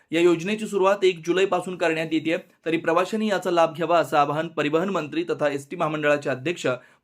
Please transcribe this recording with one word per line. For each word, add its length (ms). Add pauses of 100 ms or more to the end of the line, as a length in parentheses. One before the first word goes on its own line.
(120)
या 80
योजनेची 460
सुरुवात 380
एक 220
जुलैपासून 500
करण्यात 360
येते, 240
तरी 400
प्रवाशांनी 520
याचा 220
लाभ 240
घ्यावा, 240
असं 180
आवाहन 320
परिवहन 400
मंत्री 360
तथा 240
एसटी 280
महामंडळाचे 540
अध्यक्ष 360 (380)